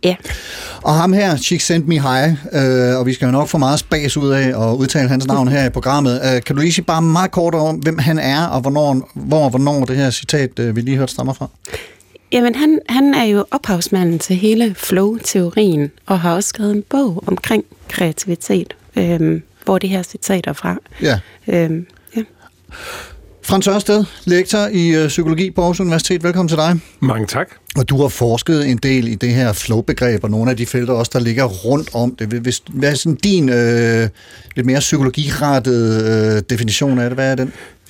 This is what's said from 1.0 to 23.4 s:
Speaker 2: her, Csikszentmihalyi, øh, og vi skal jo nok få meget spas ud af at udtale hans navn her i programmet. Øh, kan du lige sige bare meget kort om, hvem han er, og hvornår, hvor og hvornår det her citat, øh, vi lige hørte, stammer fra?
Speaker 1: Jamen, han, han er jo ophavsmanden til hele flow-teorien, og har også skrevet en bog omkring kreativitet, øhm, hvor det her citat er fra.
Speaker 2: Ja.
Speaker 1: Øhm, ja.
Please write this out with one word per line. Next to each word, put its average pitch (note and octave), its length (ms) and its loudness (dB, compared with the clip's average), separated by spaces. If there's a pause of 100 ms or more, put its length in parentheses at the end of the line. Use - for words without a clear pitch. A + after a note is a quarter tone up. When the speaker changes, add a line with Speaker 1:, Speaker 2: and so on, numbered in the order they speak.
Speaker 2:
her, F#3+ 240 2
Csikszentmihalyi, D3+ 960 0 (180)
øh, B2+ 460 2
og B2 60 -2
vi B2+ 80 0
skal B2+ 120 -2
jo B2 60 2
nok C#3 160 2
få E3 100 -2
meget C#3+ 220 2
spas D3 380 -4
ud C#3 120 0
af C3+ 180 2 (220)
at A#2 60 0
udtale C3+ 340 0
hans C3 180 0
navn C3+ 200 2
her C#3 180 2
i B2 40 0
programmet. C3 520 0 (140)
Øh, B2 80 0
kan C#3+ 120 -4
du C#3+ 60 0
lige E3+ 120 2
sige E3+ 120 -2
bare E3 160 0
meget E3 300 2
kort E3+ 240 0
om, D#3+ 200 0
hvem D#3+ 220 -2
han D#3 220 0
er, C#3+ 260 0
og C3 160 -2
hvornår, C#3 520 0
hvor C#3+ 300 0
og C#3 60 2
hvornår C#3 360 0
det B2+ 100 -2
her C#3 140 2
citat, C3 500 -2
øh, A#2 160 -2
vi A#2+ 60 0
lige C3 160 -2
hørte, C3+ 160 -2
stammer B2+ 200 -6
fra? C3+ 140 -10 (840)
Speaker 1:
Jamen, A#3+ 240 2
han, D4+ 240 4 (100)
han C4+ 240 4
er B3+ 100 2
jo G3+ 280 2
ophavsmanden F3+ 680 0
til F#3 160 -2
hele G#3+ 420 2
flow-teorien, F#3 1120 0 (140)
og F#3+ 140 0
har E3+ 160 2
også G3+ 140 -2
skrevet G#3 260 -2
en G#3 140 -2
bog B3 380 0
omkring - 380 0 (220)
kreativitet, F3 840 -2 (220)
øhm, E3 460 0 (240)
hvor F#3+ 120 2
det F#3+ 120 -2
her F#3+ 140 -2
citat - 440 -4
er D3+ 60 -4
fra. F3 240 -4 (240)
Speaker 2:
Ja. A#2+ 180 2 (280)
Speaker 1:
Øhm, E3+ 380 0 (300)
ja. A3+ 60 0 (1200)